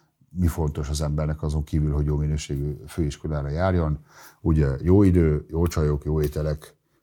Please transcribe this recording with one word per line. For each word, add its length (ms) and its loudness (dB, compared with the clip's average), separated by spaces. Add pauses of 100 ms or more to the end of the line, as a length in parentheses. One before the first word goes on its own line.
(320)
mi 160 2
fontos 420 -2
az 120 -4
embernek 420 -2
azon 200 -2
kívül, 300 -2
hogy 120 0
jó 120 0
minőségű 600 -4 (100)
főiskolára 640 -4
járjon? 500 0 (420)
Ugye 260 4 (140)
jó 220 6
idő, 460 4
jó 180 0
csajok, 380 0
jó 160 0
ételek. 540 -4 (280)